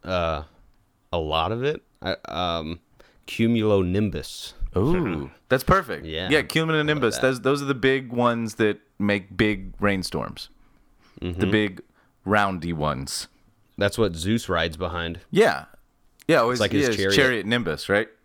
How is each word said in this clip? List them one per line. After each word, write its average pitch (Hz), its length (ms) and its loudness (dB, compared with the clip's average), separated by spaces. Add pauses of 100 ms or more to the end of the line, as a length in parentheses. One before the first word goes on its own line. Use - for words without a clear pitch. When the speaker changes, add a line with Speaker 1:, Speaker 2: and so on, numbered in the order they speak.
Speaker 1:
uh, 82 400 -2 (680)
a 90 40 0
lot 80 360 0
of 120 100 -4
it. 147 180 -2 (200)
I, 92 140 -4 (120)
um, 82 520 -4 (760)
cumulonimbus. 98 960 0 (220)
Speaker 2:
Ooh, 98 540 0 (200)
that's 131 140 2
perfect. 127 420 0
Speaker 1:
Yeah. 80 240 -4
Speaker 2:
Yeah, 147 100 4
Speaker 1:
I 131 40 -2
Speaker 2:
cumulonimbus. 151 580 0
Speaker 1:
love 117 120 2
that. - 80 -2
Speaker 2:
Those, 127 200 2
those 139 200 2
are 139 40 -6
the 135 100 0
big 131 360 0
ones 117 440 0
that 104 240 2 (200)
make 101 380 0
big 101 420 0
rainstorms. 95 680 -4 (760)
The 90 60 -4 (160)
Speaker 1:
Mm-hmm. 180 60 2
Speaker 2:
big 104 300 0 (440)
roundy 95 480 0
ones. 73 540 -4 (500)
Speaker 1:
That's 101 200 0
what 101 180 0
Zeus 98 340 -2
rides 82 280 -2
behind. 85 440 -6 (100)
Speaker 2:
Yeah. 151 340 2 (640)
Yeah, 156 160 6
it - 20 4
was, 123 120 0
Speaker 1:
It's 113 40 0
like 101 100 2
his 147 100 2
Speaker 2:
yeah, 135 60 2
his 113 100 0
Speaker 1:
chariot. 98 180 2
Speaker 2:
chariot 123 300 4
Nimbus, 104 440 -2
right? 101 180 2 (180)